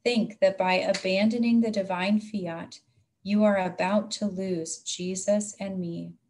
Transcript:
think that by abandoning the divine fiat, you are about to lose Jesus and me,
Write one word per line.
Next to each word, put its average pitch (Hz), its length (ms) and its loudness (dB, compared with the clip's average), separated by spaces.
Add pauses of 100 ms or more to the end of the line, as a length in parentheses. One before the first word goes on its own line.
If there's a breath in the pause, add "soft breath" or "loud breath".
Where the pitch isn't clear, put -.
think 233 360 0
that 190 180 4
by 185 160 2
abandoning 220 840 2
the 226 100 2
divine 196 500 0
fiat, 170 600 -8 (420)
you 208 200 2
are 202 160 6
about 185 540 0
to 214 140 -4
lose 185 520 -4
Jesus 190 800 -2
and 190 220 -6
me, 170 320 -8 (180)